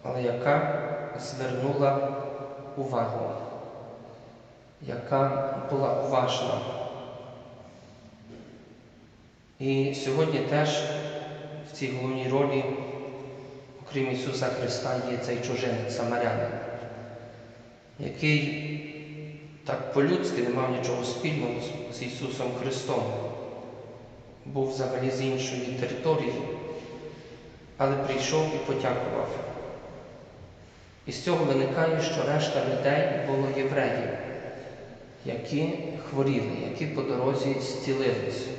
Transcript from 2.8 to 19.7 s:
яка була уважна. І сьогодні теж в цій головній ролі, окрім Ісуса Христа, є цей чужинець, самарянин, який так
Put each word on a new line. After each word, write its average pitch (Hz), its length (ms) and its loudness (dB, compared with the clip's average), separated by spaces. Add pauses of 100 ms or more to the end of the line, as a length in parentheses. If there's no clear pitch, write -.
яка 135 720 2 (180)
була 135 320 4
уважна. 123 560 4 (3000)
І 135 360 4
сьогодні 147 440 4
теж - 440 4 (840)
в - 20 -14
цій 131 200 -4
головній 127 380 0
ролі, 135 360 4 (1160)
окрім 131 300 0
Ісуса 131 340 0
Христа, 123 500 0 (160)
є 120 60 0
цей 120 200 0
чужинець, 117 580 0
самарянин, 117 540 2 (1500)
який 151 640 2 (1000)
так 131 280 -2